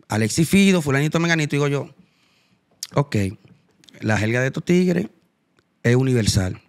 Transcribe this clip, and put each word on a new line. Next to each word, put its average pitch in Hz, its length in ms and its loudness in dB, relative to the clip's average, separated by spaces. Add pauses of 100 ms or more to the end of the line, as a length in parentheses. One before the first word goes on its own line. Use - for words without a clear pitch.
Alexis 110 420 0
Fido, 196 320 4
fulanito, 147 380 0
menganito, 165 360 0
digo 143 120 0
yo, 139 240 -4 (1040)
"Ok, 143 200 0 (840)
la 110 160 0
jerga 110 240 -2
de 131 60 -2
estos 147 180 -8
tigres 180 440 0 (720)
es 120 120 4
universal. 107 720 0